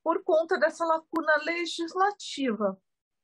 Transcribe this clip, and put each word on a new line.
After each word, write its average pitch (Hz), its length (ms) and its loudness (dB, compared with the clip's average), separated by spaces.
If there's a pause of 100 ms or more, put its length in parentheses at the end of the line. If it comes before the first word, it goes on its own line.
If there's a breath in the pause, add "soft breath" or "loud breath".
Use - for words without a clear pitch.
por 339 180 0
conta 330 340 2
dessa 254 280 0
lacuna 320 500 0 (100)
legislativa. 330 1400 -2 (440)